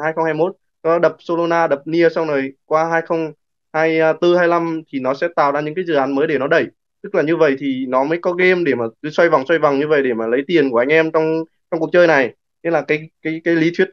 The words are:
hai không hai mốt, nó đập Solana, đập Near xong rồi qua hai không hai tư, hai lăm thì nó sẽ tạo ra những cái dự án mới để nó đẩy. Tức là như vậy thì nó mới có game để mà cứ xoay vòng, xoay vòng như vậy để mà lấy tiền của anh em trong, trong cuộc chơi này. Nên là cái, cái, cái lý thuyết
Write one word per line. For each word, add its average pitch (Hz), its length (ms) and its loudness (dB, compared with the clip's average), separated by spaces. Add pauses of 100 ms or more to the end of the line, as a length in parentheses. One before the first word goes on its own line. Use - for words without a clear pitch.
hai 156 100 -2
không 165 120 -4
hai 160 100 -2
mốt, 170 180 0 (300)
nó 165 160 0
đập 156 200 2
Solana, 170 480 -2
đập 139 180 -2
Near 165 300 2
xong 165 140 -2
rồi 139 240 -2 (120)
qua 160 260 0
hai 165 120 0
không 160 300 -4 (400)
hai 160 260 0 (220)
tư, 175 160 4
hai 175 120 2
lăm 165 340 -2 (100)
thì 139 80 -6
nó 127 140 -2
sẽ 170 220 -4
tạo 143 160 2
ra 147 80 -2
những 151 140 -6
cái 185 100 -6
dự 170 100 -2
án 139 200 0
mới 139 120 0
để 156 120 -2
nó 127 80 -4
đẩy. 147 200 2 (360)
Tức - 120 -10
là 175 80 0
như 160 140 -2
vậy 151 220 2
thì 135 300 -6
nó 131 160 0
mới 160 180 -2
có 180 100 -2
game 185 320 2
để 139 100 0
mà 117 100 -2 (180)
cứ 151 80 -8
xoay 170 180 4
vòng, 147 200 2
xoay 165 100 2
vòng 143 200 2
như 151 100 -2
vậy 151 140 2
để 127 120 -2
mà 113 120 -4
lấy 123 200 0
tiền 151 240 2
của 117 80 0
anh 123 100 2
em 160 240 2
trong, 160 320 0 (260)
trong 160 100 -4
cuộc 156 120 -4
chơi 175 140 6
này. 139 280 2 (280)
Nên 165 100 -4
là 151 100 0
cái, 151 280 -4 (120)
cái, 160 220 -8
cái 170 100 0
lý 165 220 2
thuyết 185 160 0